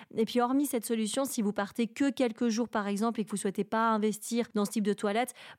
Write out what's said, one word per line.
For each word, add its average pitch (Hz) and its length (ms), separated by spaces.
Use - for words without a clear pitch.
Et 220 100
puis, 240 160
hormis 269 260
cette 240 180
solution, 226 400
si 262 160
vous 202 120
partez 208 340
que 277 220
quelques 240 400
jours, 220 200
par 202 180
exemple, 214 320
et 196 60
que - 60
vous 202 60
souhaitez 196 260
pas 226 260
investir 214 640
dans 208 120
ce 202 60
type 214 140
de 208 80
toilette, 220 400